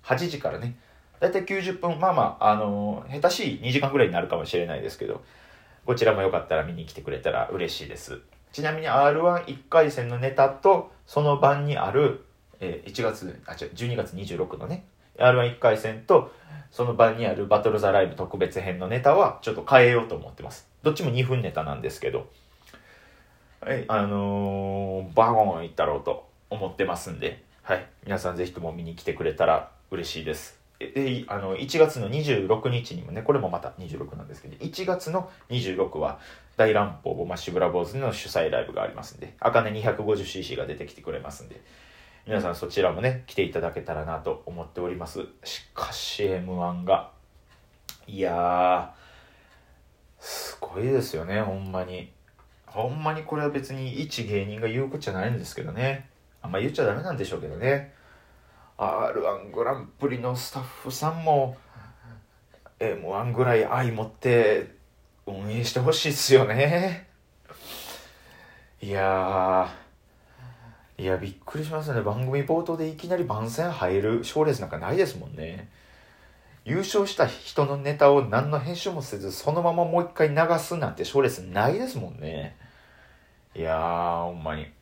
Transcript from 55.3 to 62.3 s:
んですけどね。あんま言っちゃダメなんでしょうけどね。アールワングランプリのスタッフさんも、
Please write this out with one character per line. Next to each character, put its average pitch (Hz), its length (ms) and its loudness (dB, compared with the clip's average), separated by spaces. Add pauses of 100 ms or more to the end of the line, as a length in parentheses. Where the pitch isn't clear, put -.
ん 113 80 -2
で 87 60 -8
す - 100 -14
け - 80 -8
ど - 80 -8
ね。 131 360 -4 (340)
あ - 60 -12
ん 85 40 -8
ま 95 80 -2
言 127 100 0
っ - 20 -4
ち 147 100 -2
ゃ 123 40 4
ダ 104 80 2
メ - 100 -6
な 185 80 -6
ん 135 60 -4
で 98 80 -4
し - 80 -8
ょ 82 40 -6
う - 40 -6
け - 60 -8
ど 71 100 -10
ね。 139 360 0 (840)
ア - 340 0
ー - 20 -6
ル - 100 -2
ワ 101 120 0
ン 95 160 -14
グ 113 120 -2
ラ 123 100 0
ン - 260 -10
プ 139 80 -2
リ 123 120 -2
の 123 160 -2
ス - 160 -8
タ 131 100 -8
ッ - 20 -10
フ - 280 -12
さ 151 200 -2
ん 165 120 -8
も、 139 340 2 (1200)